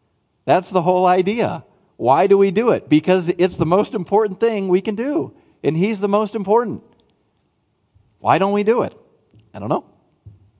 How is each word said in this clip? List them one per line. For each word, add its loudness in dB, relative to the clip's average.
That's 0
the 0
whole 0
idea. 0
Why 2
do 4
we 4
do 0
it? -2
Because 2
it's -2
the 0
most 0
important -2
thing -2
we 2
can -6
do. -6
And 0
he's 0
the -2
most -2
important. -2
Why 2
don't -2
we 0
do 0
it? -6
I -16
don't -10
know. -4